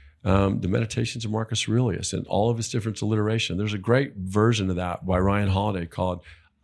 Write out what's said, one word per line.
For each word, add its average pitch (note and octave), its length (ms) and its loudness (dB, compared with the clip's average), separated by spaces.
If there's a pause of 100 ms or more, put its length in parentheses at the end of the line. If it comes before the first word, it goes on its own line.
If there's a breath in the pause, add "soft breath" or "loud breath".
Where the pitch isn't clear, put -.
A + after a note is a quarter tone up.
(260 soft breath)
Um, G2 360 4
the F#2 80 -2
Meditations A#2 580 -2
of G#2 40 -6
Marcus A2 380 -4
Aurelius A2 460 0
and F#2+ 120 -4
all G#2 220 2
of A#2 80 0
his A2+ 140 -6
different A2 320 -4
alliteration. G#2+ 560 0
There's G#2 160 -2
a G#2 40 -6
great A#2+ 380 0
version G2+ 540 2
of F2+ 60 -2
that F2 280 -4
by F#2 140 2
Ryan G2 320 2
Holiday F#2+ 340 0
called F2+ 400 -4 (400 loud breath)